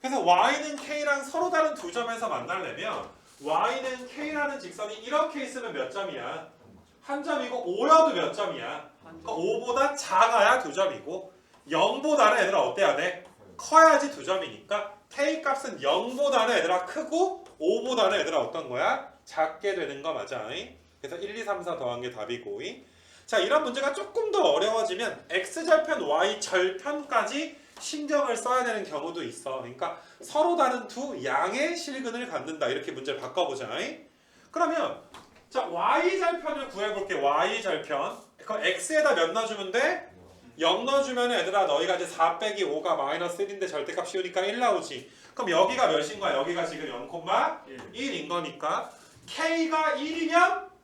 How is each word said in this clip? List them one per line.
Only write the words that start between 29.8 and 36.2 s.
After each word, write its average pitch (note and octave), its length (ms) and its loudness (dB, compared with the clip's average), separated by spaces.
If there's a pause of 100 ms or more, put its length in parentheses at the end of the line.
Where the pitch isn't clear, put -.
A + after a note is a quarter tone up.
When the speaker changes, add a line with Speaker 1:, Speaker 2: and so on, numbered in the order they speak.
Speaker 1:
서로 E4 340 2
다른 B3 320 2
두 A#3+ 360 -8
양의 G#3+ 520 0
실근을 B3 520 -8
갖는다. D3 400 -4
이렇게 - 240 -4
문제를 C3 280 -6
바꿔보자, C3 600 -4
잉? D4+ 280 -10 (420)
그러면 D#4+ 500 0 (500)
자, B3 160 -2
Y절편을 D#4 1040 0